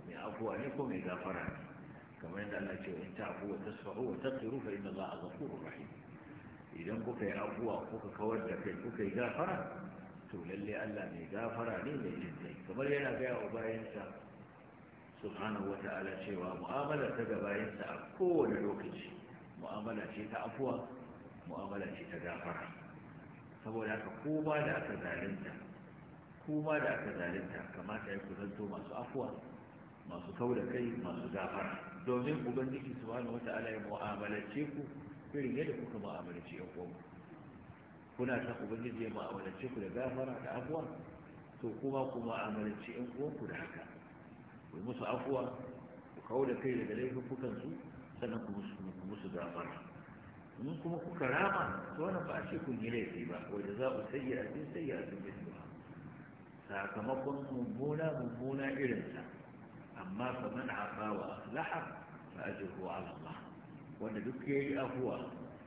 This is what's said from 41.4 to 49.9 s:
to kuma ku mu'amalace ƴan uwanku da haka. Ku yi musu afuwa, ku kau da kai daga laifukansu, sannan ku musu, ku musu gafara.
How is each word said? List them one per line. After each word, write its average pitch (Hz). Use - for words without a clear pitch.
to 123
kuma 135
ku 123
mu'amalace 107
ƴan 120
uwanku 147
da 87
haka. 85
Ku 76
yi 87
musu 120
afuwa, 127
ku -
kau 131
da 123
kai 127
daga 104
laifukansu, 127
sannan 113
ku 104
musu, 98
ku 92
musu 98
gafara. 87